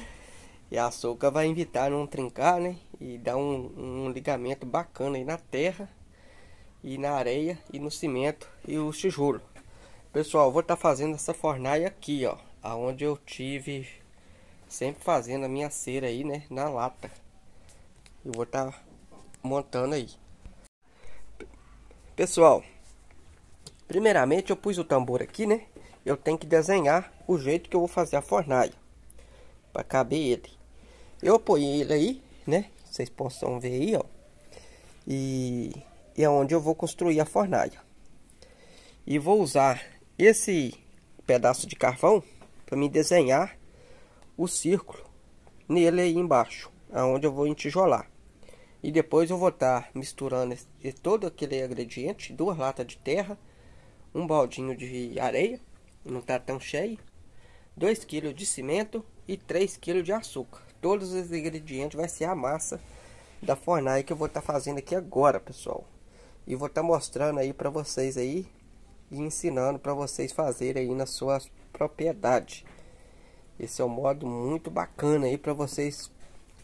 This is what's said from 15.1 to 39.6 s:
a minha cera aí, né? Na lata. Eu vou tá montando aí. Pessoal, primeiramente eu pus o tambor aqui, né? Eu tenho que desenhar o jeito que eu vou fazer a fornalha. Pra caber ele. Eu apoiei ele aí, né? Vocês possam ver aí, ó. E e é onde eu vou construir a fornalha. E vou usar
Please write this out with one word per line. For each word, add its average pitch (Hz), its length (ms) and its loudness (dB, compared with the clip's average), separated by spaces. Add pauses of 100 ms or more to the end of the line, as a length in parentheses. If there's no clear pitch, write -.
a 131 40 -4
minha 143 200 -4
cera 131 380 -6
aí, 120 160 -4
né? 147 260 -6
Na 135 180 -4
lata. 127 440 -6 (1120)
Eu 135 80 -10
vou 117 120 -6
tá 135 280 -4 (680)
montando 135 520 -2
aí. 123 140 -4 (2000)
Pessoal, 160 480 8 (1200)
primeiramente 185 600 4
eu 190 80 0
pus 202 200 -2
o 170 60 0
tambor 127 380 2
aqui, - 240 -4
né? 214 220 2 (380)
Eu 143 120 0
tenho 160 200 0
que 156 100 -10
desenhar 165 680 4 (140)
o 175 100 4
jeito 147 320 0
que 180 60 0
eu 175 60 4
vou 175 80 2
fazer 160 260 0
a 143 60 2
fornalha. 143 520 2 (960)
Pra - 120 -4
caber 131 360 0
ele. 123 360 0 (640)
Eu 208 140 6
apoiei 147 460 4
ele 143 120 0
aí, 196 300 2 (220)
né? 180 240 2 (160)
Vocês - 240 -6
possam 127 500 -6
ver 123 140 -4
aí, 175 220 0
ó. - 80 0 (1040)
E 131 680 -4 (440)
e 151 60 4
é 147 60 6
onde 143 240 4
eu 165 80 6
vou 156 140 0
construir 165 440 0
a 156 60 4
fornalha. 170 560 0 (1200)
E 143 140 0
vou 196 220 4
usar 135 400 4 (360)